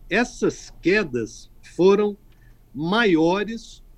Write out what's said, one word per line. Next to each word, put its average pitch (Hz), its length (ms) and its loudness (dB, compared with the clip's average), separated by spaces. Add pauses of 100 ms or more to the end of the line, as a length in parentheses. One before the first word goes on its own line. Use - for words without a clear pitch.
Essas - 720 -4
quedas 160 680 -2 (260)
foram 202 400 2 (580)
maiores 190 1080 0 (140)